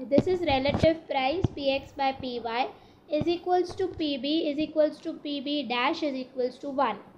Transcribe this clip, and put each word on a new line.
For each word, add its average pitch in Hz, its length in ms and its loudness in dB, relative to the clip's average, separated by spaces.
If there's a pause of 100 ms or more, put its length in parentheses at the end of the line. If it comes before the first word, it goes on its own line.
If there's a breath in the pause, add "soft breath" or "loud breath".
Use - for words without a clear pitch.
(140)
this 285 220 6
is 349 160 -2
relative 285 580 4
price, 277 480 0
P 277 180 0
X 269 220 -10
by 269 140 0 (100)
P 247 240 -6
Y 233 200 -2 (440 loud breath)
is 302 260 0
equals 359 400 0
to 359 240 -2
P 285 180 0
B 285 200 0 (100)
is 294 200 0
equals 302 320 2
to 320 260 -8
P 285 140 -4
B 285 280 -2
dash 247 340 0
is 262 220 -2
equals 247 400 -4
to 277 160 -6
one। 226 260 -2 (120)